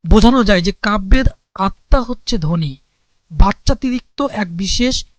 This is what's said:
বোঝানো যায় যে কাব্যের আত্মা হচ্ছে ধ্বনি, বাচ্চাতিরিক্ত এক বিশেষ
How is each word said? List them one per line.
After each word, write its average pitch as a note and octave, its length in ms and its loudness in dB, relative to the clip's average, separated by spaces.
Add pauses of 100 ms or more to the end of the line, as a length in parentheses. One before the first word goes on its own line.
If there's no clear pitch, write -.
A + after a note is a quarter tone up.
বোঝানো A3+ 360 4
যায় F#3+ 180 2
যে F#3+ 100 -2 (100)
কাব্যের G#3 440 0 (300)
আত্মা G3 460 -2
হচ্ছে A#3+ 360 -6
ধ্বনি, D3+ 400 -4 (540)
বাচ্চাতিরিক্ত A#3+ 920 0
এক G#3 360 -6
বিশেষ A#3+ 480 -4 (120)